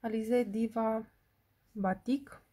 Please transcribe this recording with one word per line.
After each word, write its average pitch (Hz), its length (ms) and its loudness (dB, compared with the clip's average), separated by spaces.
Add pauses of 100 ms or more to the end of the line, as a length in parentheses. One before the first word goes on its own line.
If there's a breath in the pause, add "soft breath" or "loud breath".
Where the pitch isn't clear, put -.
Alize 226 420 2
Diva 220 680 0 (640)
Batik 208 680 -2 (100)